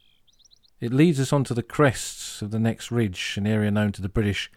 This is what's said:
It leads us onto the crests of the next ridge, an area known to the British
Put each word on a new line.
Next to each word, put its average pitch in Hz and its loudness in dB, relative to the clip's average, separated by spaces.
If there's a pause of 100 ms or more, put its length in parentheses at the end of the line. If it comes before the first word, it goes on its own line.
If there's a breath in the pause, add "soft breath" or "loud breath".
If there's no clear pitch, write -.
(800)
It 117 -4
leads 143 4
us 135 -2
onto 131 2
the 117 0
crests - -2
of 104 -6
the 110 -2
next 113 -2
ridge, 113 -2
an 101 -2
area 107 2
known 104 2
to 95 -12
the 98 -4
British 104 -2